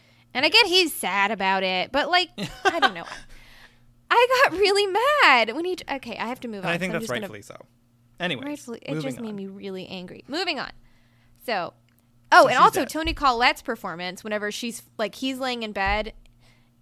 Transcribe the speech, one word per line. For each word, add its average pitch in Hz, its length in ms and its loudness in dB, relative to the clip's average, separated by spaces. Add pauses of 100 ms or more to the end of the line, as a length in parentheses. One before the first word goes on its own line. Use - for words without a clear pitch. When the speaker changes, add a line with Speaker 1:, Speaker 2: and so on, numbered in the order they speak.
(320)
Speaker 1:
and 262 140 0
I - 20 6
get 440 180 6
he's 349 280 2
sad 196 360 0
about 190 320 0
it, 185 300 -2
but, 269 160 0
like, 359 260 2
Speaker 2:
<laughs> - 300 -8
Speaker 1:
I 349 160 2
don't 240 140 2
know. 170 100 -10 (1040)
I 494 400 6
got 330 80 -6
really 403 280 4 (360)
mad 226 320 6
when 330 100 -4
he, 359 120 -4 (140)
okay, 247 260 -8
I 202 100 -6
have 247 140 -8
to 247 80 -12
move 214 120 -10
Speaker 2:
And 185 60 -6
Speaker 1:
on, 170 60 0
Speaker 2:
I 170 60 -2
think 185 140 -4
Speaker 1:
so 170 40 -4
I'm 156 40 -2
Speaker 2:
that's - 40 -8
Speaker 1:
just 214 60 -6
gonna 123 120 -2
Speaker 2:
rightfully 101 200 -12
so. - 240 -20 (520)
Anyways, 175 280 -6
Speaker 1:
Rightfully, 285 360 -10
it - 120 -6
Speaker 2:
moving 262 160 -4
Speaker 1:
just 233 100 -10
made 220 100 -8
Speaker 2:
on. 208 60 -10
Speaker 1:
me 196 100 -10
really 196 400 -12
angry. 180 420 -14
Moving 320 300 -4
on. 165 140 -8 (720)
So, 190 260 -4 (600)
Oh, 339 100 10
Speaker 2:
So 254 60 6
Speaker 1:
and 247 80 2
Speaker 2:
she's 277 60 4
Speaker 1:
also 392 180 6
Speaker 2:
dead. 247 100 -2
Speaker 1:
Toni 320 240 -4
Collette's 269 480 2
performance, 180 600 -8
whenever 208 300 -4
she's, - 300 -10 (160)
like, 208 180 -4
he's 262 220 -6
laying 247 240 -4
in 214 100 -8
bed 208 400 -2 (680)